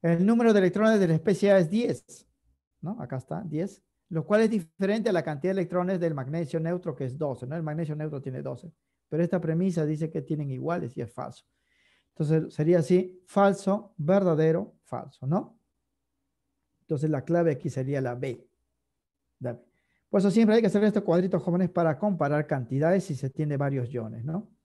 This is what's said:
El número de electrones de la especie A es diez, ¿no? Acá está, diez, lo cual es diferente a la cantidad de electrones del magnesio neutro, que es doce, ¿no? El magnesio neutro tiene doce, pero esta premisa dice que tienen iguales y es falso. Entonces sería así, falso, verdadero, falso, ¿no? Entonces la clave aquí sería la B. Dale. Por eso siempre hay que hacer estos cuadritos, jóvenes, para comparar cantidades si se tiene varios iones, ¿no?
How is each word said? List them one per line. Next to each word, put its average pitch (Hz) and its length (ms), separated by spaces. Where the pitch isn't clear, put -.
El 170 240
número 233 260
de 208 60
electrones 202 400
de 190 100
la 165 60
especie 196 380
A 196 60
es 165 120
diez, - 560
¿no? 208 200
Acá 135 160
está, 156 260
diez, 165 400
lo 160 180
cual 214 160
es 220 80
diferente 202 580
a 208 40
la 170 100
cantidad 160 320
de 196 60
electrones 180 400
del 165 140
magnesio 143 440
neutro, 170 380
que 143 80
es 127 120
doce, 143 300
¿no? 147 100
El 170 60
magnesio 151 320
neutro 151 260
tiene 139 220
doce, 139 300
pero 156 140
esta 175 180
premisa 165 460
dice 156 240
que 160 120
tienen 147 280
iguales 135 460
y - 40
es 117 120
falso. - 320
Entonces 160 380
sería 165 280
así, 180 460
falso, 196 720
verdadero, 170 840
falso, - 440
¿no? 180 300
Entonces 156 300
la 139 120
clave 165 300
aquí 135 180
sería 135 300
la 123 140
B. 127 300
Dale. 120 220
Por 208 100
eso 196 100
siempre 214 260
hay 233 40
que 226 60
hacer 202 160
estos 208 220
cuadritos, 180 380
jóvenes, 180 260
para 160 300
comparar 151 480
cantidades 151 580
si 151 100
se 131 160
tiene 147 260
varios 135 360
iones, 117 320
¿no? 170 240